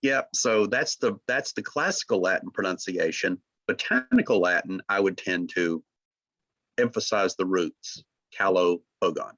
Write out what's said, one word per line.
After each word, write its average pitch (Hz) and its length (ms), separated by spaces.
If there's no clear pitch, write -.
Yep, 135 320
so 110 320
that's 123 320
the, 107 300
that's 127 260
the - 80
classical 147 600
Latin 90 300
pronunciation. 90 880
Botanical 226 720
Latin, 90 500
I 98 100
would 95 180
tend 90 380
to 82 280
emphasize 107 560
the 95 100
roots, 90 580
Calopogon. 90 1000